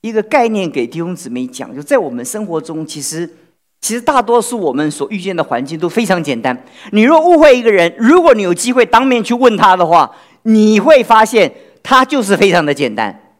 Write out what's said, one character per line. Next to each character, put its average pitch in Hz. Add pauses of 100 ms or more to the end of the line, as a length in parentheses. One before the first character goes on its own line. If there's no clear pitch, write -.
一 226
个 214
概 233
念 196
给 123
弟 151
兄 170
姊 -
妹 127
讲， -
就 143
在 269
我 170
们 123
生 214
活 165
中， 156
其 151
实， 160 (520)
其 -
实 240
大 269
多 233
数 226
我 151
们 151
所 139
遇 202
见 180
的 160
环 127
境 156
都 170
非 226
常 180
简 131
单。 127 (280)
你 214
若 311
误 339
会 285
一 240
个 226
人， 170
如 302
果 330
你 214
有 175
机 240
会 240
当 240
面 240
去 -
问 240
他 185
的 180
话， 160 (280)
你 214
会 262
发 220
现 214 (300)
他 262
就 262
是 196
非 196
常 175
的 147
简 131
单。 104